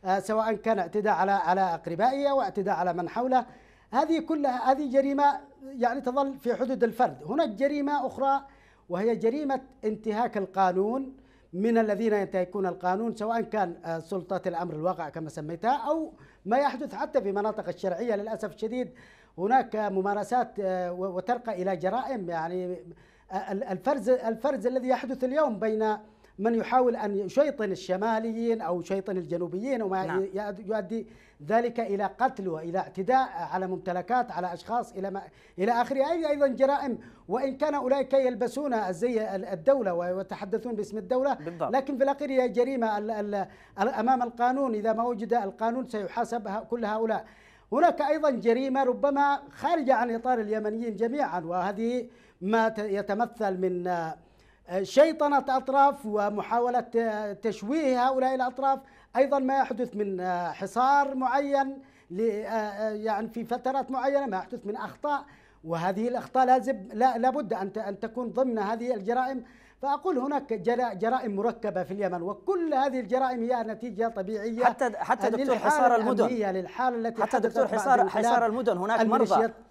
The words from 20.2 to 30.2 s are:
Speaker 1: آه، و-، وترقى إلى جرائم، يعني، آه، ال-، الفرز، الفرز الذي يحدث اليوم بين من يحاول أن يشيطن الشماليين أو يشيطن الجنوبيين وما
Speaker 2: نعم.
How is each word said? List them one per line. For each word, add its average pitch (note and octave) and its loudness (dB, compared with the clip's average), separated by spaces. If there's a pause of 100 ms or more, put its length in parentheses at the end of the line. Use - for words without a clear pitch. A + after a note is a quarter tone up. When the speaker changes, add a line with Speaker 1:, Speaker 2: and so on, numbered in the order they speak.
Speaker 1:
آه، F#3 -2
و-، F3+ -4
وترقى G#3+ -4
إلى F#3 0
جرائم، F#3+ -4
يعني، F3+ -4 (540)
آه، G3 -6
ال-، G3+ -4
الفرز، G#3+ -2
الفرز B3 0
الذي B3+ -2
يحدث B3+ -2
اليوم B3+ 0
بين G#3+ 0 (420)
من A3+ 0
يحاول A#3+ 2
أن G#3 -2
يشيطن G#3+ 0
الشماليين A3 -2
أو F3+ -2
يشيطن F#3+ -4
الجنوبيين F3+ -4
وما F#3+ -2
Speaker 2:
نعم. F3+ -2